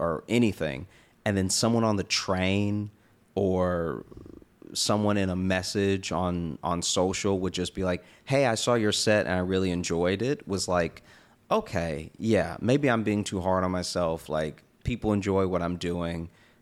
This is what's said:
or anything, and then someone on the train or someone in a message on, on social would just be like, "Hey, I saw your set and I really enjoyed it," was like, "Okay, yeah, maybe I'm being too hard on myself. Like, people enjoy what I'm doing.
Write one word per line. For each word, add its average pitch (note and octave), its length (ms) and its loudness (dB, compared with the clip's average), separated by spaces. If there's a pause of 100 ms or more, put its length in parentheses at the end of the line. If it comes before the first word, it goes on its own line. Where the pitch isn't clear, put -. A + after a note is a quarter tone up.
or E2 280 -2
anything, G2 600 0 (360)
and G2+ 120 2
then F#2+ 120 2
someone A2+ 360 2
on G#2+ 120 2
the F#2 80 -2
train G2+ 840 0 (460)
or F2+ 680 0 (680)
someone G#2 460 2
in F#2+ 120 2
a F2+ 60 -2
message F#2+ 720 0
on, F2 540 -2
on F2 180 -2
social F#2+ 560 0
would F#2 140 -2
just F2+ 220 -6
be F#2+ 100 -4
like, F2+ 180 -2 (220)
"Hey, C3+ 220 2
I A2+ 100 2
saw B2 180 0
your G#2+ 180 2
set G#2+ 340 2
and F2+ 80 0
I F2+ 60 0
really F#2 300 2
enjoyed F2 500 0
it," C3+ 280 -4
was F#2+ 180 -2
like, F2 360 0 (480)
"Okay, E2+ 680 -2
yeah, F#2 420 2
maybe C3+ 300 2
I'm A2+ 140 2
being G#2 180 0
too G2 180 -4
hard F#2 220 2
on F#2 80 0
myself. F2 580 -2
Like, D#2 360 -4 (180)
people G#2+ 300 -2
enjoy G2 340 2
what F2+ 160 0
I'm F2 140 -2
doing. E2+ 520 -4 (340)